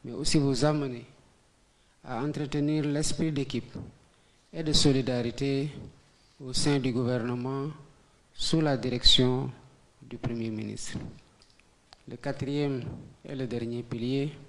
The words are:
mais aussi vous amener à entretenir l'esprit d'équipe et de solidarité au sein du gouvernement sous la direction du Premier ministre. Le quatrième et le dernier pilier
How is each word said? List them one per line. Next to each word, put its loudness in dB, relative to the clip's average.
mais -10
aussi 2
vous 4
amener 0
à -6
entretenir 0
l'esprit 0
d'équipe -4
et -6
de 0
solidarité 2
au -10
sein 4
du 2
gouvernement 0
sous 2
la 4
direction 4
du -12
Premier -4
ministre. -6
Le -10
quatrième -2
et -10
le -4
dernier -4
pilier -2